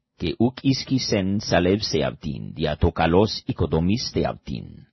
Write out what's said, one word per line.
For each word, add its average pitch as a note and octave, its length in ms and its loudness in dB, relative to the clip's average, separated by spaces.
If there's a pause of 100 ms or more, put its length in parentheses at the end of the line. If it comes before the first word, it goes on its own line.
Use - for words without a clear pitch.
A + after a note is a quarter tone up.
(160)
και E2+ 220 -4
ουκ B2 240 2
ίσχυσεν A2+ 800 0
σαλεύσε F#2+ 600 2
αυτήν, B1 540 -6
δια D2+ 240 -2
το E2+ 140 2
καλός F2 540 2
οικοδομήστε E2+ 840 0
αυτήν. A#1 380 -8 (280)